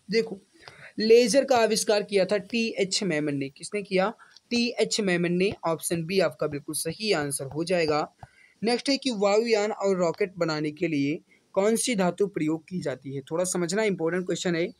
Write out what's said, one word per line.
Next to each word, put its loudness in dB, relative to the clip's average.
देखो, -2
लेजर 6
का 4
आविष्कार 2
किया 2
था 0
टीएच -2
मेमन -2
ने। -6
किसने -10
किया? 0
टीएच 0
मेमन 2
ने। 2
ऑप्शन -4
बी -2
आपका -2
बिल्कुल -8
सही -4
आंसर -2
हो -6
जाएगा। 0
नेक्स्ट -2
है 2
कि -4
वायुयान 2
और 0
रॉकेट 0
बनाने -2
के -2
लिए 0
कौन 4
सी 0
धातु 2
प्रयोग -2
की -8
जाती -6
है? -8
थोड़ा -4
समझना -2
इंपॉर्टेंट -2
क्वेश्चन -2
है। 0